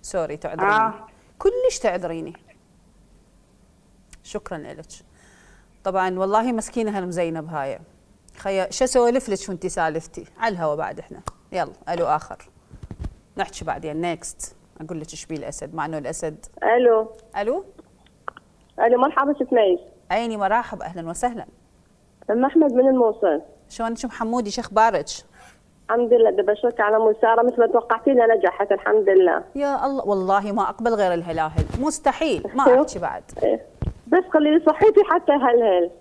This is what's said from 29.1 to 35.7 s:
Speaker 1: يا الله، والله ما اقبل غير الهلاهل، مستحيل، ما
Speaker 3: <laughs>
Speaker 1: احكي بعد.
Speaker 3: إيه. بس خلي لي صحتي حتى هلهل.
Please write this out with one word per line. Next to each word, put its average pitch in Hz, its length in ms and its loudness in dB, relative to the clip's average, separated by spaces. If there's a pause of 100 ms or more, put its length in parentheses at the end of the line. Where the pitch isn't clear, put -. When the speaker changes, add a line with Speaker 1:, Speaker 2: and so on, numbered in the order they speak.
Speaker 1:
يا 277 320 -2
الله، 269 200 -4
والله 196 460 0
ما 208 100 -2
اقبل 226 320 -2
غير 190 200 2
الهلاهل، 165 500 -4 (140)
مستحيل، 269 760 -2
ما 269 120 0
Speaker 3:
<laughs> 247 140 6
Speaker 1:
احكي 302 180 -4
بعد. 156 240 -8 (200)
Speaker 3:
إيه. - 240 -2 (400)
بس 349 260 2
خلي 302 260 4
لي 330 80 0
صحتي 403 440 6
حتى 349 220 2
هلهل. 226 580 4 (100)